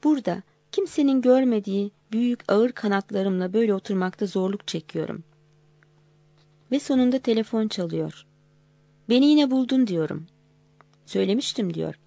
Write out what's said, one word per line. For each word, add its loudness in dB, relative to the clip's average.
Burada 0
kimsenin 0
görmediği 2
büyük -2
ağır 2
kanatlarımla -2
böyle 2
oturmakta -4
zorluk -4
çekiyorum. -8
Ve 0
sonunda 2
telefon -2
çalıyor. -6
"Beni 6
yine 6
buldun." 2
diyorum. -4
"Söylemiştim." -2
diyor. -6